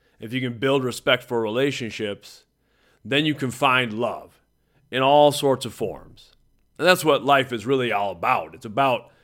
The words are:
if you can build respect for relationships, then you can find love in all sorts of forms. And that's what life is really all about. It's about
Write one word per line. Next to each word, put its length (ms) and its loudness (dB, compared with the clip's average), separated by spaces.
if 120 -12
you 80 -4
can 160 -6
build 280 0
respect 400 -2
for 160 -4
relationships, 1040 -6
then 220 0
you 80 0
can 160 -4
find 420 0
love 480 -8
in 140 -2
all 300 6
sorts 340 0
of 80 -12
forms. 560 -10
And 80 0
that's 180 4
what 200 2
life 280 2
is 140 -6
really 240 0
all 220 -2
about. 420 -2
It's 100 -20
about 460 -2